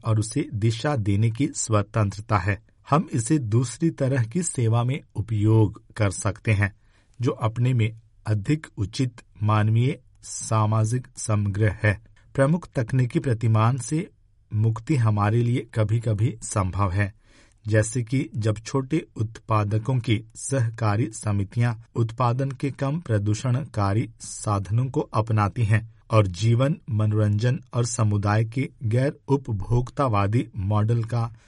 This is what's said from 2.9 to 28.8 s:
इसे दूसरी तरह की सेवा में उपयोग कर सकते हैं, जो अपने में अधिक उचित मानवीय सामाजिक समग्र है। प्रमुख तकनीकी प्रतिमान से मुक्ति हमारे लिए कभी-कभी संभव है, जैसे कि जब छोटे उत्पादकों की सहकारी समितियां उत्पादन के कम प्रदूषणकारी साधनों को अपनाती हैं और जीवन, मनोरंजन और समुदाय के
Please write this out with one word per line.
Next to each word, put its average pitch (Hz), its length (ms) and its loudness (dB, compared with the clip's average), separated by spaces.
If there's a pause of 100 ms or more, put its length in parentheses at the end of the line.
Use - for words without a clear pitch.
इसे 151 260 0
दूसरी 123 500 0
तरह 135 340 0
की 139 200 -4
सेवा 120 400 0
में 131 180 -4 (140)
उपयोग 107 680 2 (120)
कर 104 140 2
सकते - 420 -4
हैं, 101 240 0 (460)
जो 120 100 2
अपने 120 420 0
में 110 260 0 (260)
अधिक 107 420 -2 (100)
उचित 123 440 -4 (220)
मानवीय 107 560 2 (240)
सामाजिक 110 840 0 (100)
समग्र 104 520 0 (140)
है। 104 180 2 (340)
प्रमुख 147 400 2
तकनीकी 127 440 0
प्रतिमान 113 580 2
से 156 320 -4 (440)
मुक्ति 110 420 0
हमारे 107 460 2
लिए 120 320 0
कभी-कभी 110 720 0
संभव 95 480 -2
है, 98 220 0 (540)
जैसे 110 360 2
कि 131 320 -2
जब 107 220 -2
छोटे 135 580 -4
उत्पादकों 110 840 -2
की 110 240 0 (120)
सहकारी 113 760 -2
समितियां 107 600 -2 (220)
उत्पादन 123 560 0
के 135 200 -6
कम 139 280 -4
प्रदूषणकारी 107 1120 0 (100)
साधनों 101 680 -2
को 135 160 -2
अपनाती 110 600 0
हैं 107 320 0 (160)
और 107 160 4
जीवन, 117 500 2 (120)
मनोरंजन 107 720 2 (140)
और 120 120 0
समुदाय 104 600 0
के 127 240 -4 (140)